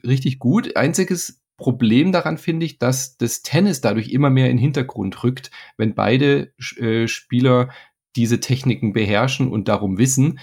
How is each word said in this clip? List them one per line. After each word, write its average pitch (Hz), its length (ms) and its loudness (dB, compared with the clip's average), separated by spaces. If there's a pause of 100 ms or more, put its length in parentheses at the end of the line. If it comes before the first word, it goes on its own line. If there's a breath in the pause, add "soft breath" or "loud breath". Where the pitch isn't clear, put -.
richtig 131 340 0
gut. 185 380 0
Einziges 170 640 -2 (160)
Problem 127 560 2
daran 165 260 -2
finde 165 280 -4
ich, 156 120 -10
dass 131 400 -2
das - 240 -4
Tennis 180 380 0
dadurch 110 300 -2
immer 135 200 2
mehr 131 200 4
in 123 60 2
den 117 60 0
Hintergrund 127 600 -4
rückt, 127 280 -2 (260 loud breath)
wenn 110 180 -2
beide, 131 580 2 (260)
äh, 113 280 0
Spieler 123 600 0 (460 loud breath)
diese 117 260 0
Techniken 120 520 -2
beherrschen 110 580 0
und 101 180 -4
darum 101 280 0
wissen, 135 460 2